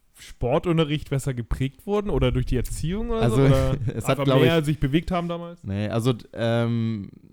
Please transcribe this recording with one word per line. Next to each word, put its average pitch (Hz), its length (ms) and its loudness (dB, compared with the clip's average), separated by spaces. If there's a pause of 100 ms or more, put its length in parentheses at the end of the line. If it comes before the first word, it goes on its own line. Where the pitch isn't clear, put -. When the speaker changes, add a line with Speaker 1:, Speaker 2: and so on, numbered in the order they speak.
(180)
Speaker 1:
Sportunterricht 151 920 -2
besser 139 240 -2
geprägt 127 520 -4
wurden 208 240 -2
oder 127 220 2
durch 127 140 0
die - 120 0
Erziehung 185 520 -4
oder 226 120 0
Speaker 2:
Also, 117 160 2
Speaker 1:
so? 135 60 6
Oder 135 380 4
Speaker 2:
<laughs> - 140 -4
es 113 100 -6
hat, - 60 0
Speaker 1:
einfach 139 140 0
Speaker 2:
glaub 135 140 4
ich 151 60 8
Speaker 1:
mehr 165 180 4
sich 143 160 0
bewegt 147 320 0
haben 175 160 -2
damals? 170 360 -10
Speaker 2:
Nee, 196 260 -4
also, 117 240 0
d-, 104 200 -8
ähm, 117 760 -2 (240)